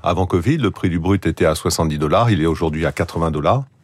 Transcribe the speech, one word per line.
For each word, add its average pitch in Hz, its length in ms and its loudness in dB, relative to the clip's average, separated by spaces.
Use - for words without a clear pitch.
Avant 87 220 0
covid, 107 320 0
le 104 120 0
prix - 200 -4
du 85 100 -2
brut 92 260 0
était 85 180 0
à 78 120 2
soixante-dix 80 420 -2
dollars, 90 320 2
il 87 100 2
est 80 60 2
aujourd'hui 78 400 0
à 76 60 -2
quatre-vingts 85 400 -2
dollars. 92 320 0